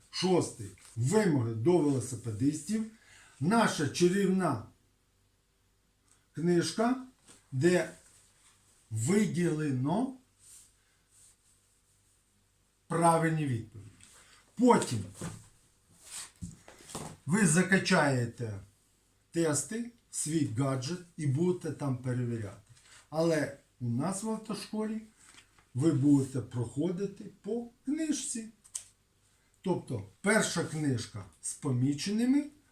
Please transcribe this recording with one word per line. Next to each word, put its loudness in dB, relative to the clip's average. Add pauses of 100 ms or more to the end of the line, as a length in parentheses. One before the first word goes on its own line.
шостий. 0 (240)
Вимоги 2
до 4
велосипедистів. -2 (480)
Наша 2
чарівна 2 (1700)
книжка, 2 (460)
де 2 (960)
виділено 0 (2750)
правильні 2
відповіді. -6 (640)
Потім 4 (2250)
ви 4
закачаєте 2 (720)
тести, -2 (200)
свій -2 (100)
гаджет -2 (180)
і -4
будете 0
там -4
перевіряти. -6 (360)
Але 0 (220)
у -4
нас -2
в -4
автошколі -6 (720)
ви 2
будете 2
проходити -6 (100)
по -6 (160)
книжці. -4 (1120)
Тобто -4 (120)
перша 2
книжка -4 (160)
з -8
поміченими, 0 (220)